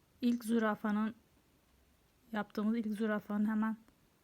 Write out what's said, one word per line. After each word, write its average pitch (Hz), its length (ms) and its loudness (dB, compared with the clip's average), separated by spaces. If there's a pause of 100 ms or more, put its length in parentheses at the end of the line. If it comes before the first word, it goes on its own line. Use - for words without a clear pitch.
(200)
İlk 240 240 0
zürafanın, 214 680 0 (1160)
yaptığımız 214 440 -2
ilk 214 200 -2
zürafanın 208 500 0
hemen 214 300 0 (480)